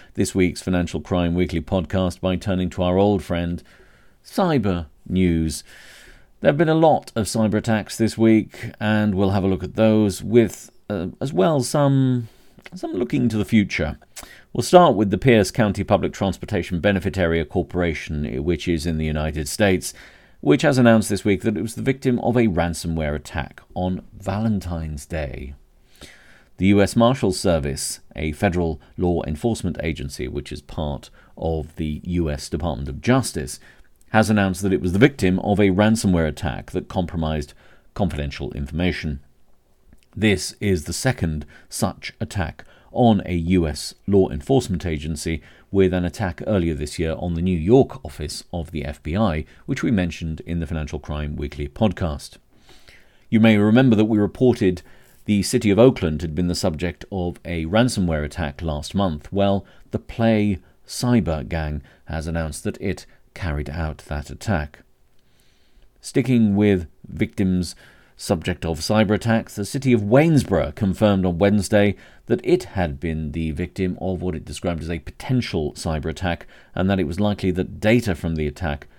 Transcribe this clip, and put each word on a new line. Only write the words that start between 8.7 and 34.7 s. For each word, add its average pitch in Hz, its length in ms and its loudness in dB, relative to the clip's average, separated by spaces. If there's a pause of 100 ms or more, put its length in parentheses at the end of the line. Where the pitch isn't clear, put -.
and 107 340 2
we'll 95 160 2
have 98 140 0
a 95 40 4
look 95 160 0
at 90 120 -8
those 110 480 4
with, 107 480 2 (180)
uh, 92 200 -4 (120)
as 139 100 -6
well, 165 300 2
some, 131 680 2 (440)
some 311 200 -10
looking 135 360 0
to 107 80 -2
the 104 80 0
future. - 540 0 (520)
We'll - 100 -4
start 170 340 6
with 98 140 2
the 95 80 0
Pierce 110 320 4
County 101 340 0
Public 87 300 0
Transportation 92 680 -4
Benefit 95 380 0
Area 82 260 2
Corporation, 78 1000 -4
which 85 240 -2
is 82 180 0
in 82 140 -2
the 78 60 -2
United 78 420 -4
States, 98 480 0 (460)
which 147 200 2
has 147 160 2
announced 113 320 6
this 101 160 -2
week 98 160 2
that 113 160 -2
it 80 60 -4
was 110 100 -8
the 113 80 -10
victim 131 380 -2
of 120 180 0
a 117 100 4
ransomware 82 680 -2
attack - 460 -8 (120)
on 92 300 -4 (120)
Valentine's 92 920 -4
Day. 71 480 -8 (1040)
The 185 100 2
U 202 160 6
S - 120 0
Marshals 277 440 2
Service, - 600 -2 (160)
a 78 180 -4
federal 85 460 -2 (160)
law 87 280 -2
enforcement 87 580 -4
agency 71 460 -6
which - 240 -8
is - 100 -12
part 73 480 -8 (260)
of 80 420 -6
the 76 260 -4
U 87 260 -2
S 71 180 -8
Department 71 420 -4
of 71 120 -10
Justice, 113 580 0 (500)
has 110 200 4
announced 95 320 2
that 98 100 0